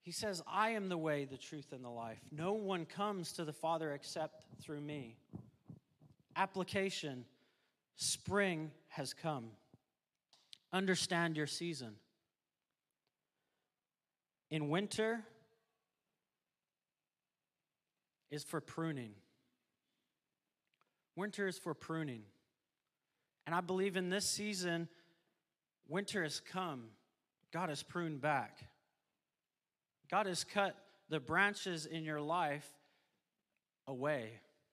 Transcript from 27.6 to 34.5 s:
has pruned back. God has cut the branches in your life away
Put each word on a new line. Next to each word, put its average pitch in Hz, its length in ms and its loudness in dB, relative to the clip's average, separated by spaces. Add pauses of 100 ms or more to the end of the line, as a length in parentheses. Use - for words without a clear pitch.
has 143 120 -2
pruned 156 400 -2
back. 143 480 0 (1400)
God 202 160 4
has 175 160 0
cut 196 320 4 (340)
the 156 100 2
branches 170 680 4
in 160 160 -2
your 156 180 0
life 151 480 2 (1160)
away 127 520 0 (340)